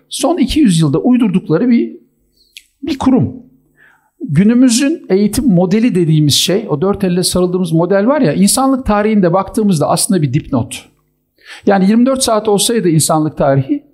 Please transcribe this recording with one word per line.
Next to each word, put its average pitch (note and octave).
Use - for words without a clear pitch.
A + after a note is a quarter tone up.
son E4
iki D4
yüz F#3
yılda D3+
uydurdukları A3
bir, A#3
bir D4
kurum. B3
Günümüzün A#3+
eğitim G#3
modeli F#3+
dediğimiz D#3
şey, G#3
o D3
dört G3
elle F3+
sarıldığımız F3+
model F3
var D4
ya, E3+
insanlık C4
tarihinde G#3
baktığımızda G3
aslında E3+
bir C3+
dipnot. -
Yani G3
yirmi A#3
dört C4
saat A3
olsaydı G3+
insanlık D#3
tarihi, C#3